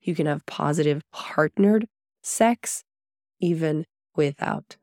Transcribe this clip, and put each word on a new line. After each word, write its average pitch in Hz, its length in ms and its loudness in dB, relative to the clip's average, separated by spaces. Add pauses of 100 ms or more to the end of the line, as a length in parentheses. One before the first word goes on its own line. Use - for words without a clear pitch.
You 180 120 -2
can 156 120 0
have 147 180 -2
positive 147 560 0 (120)
partnered 202 760 2 (360)
sex, - 600 0 (580)
even 160 460 0 (280)
without - 680 -2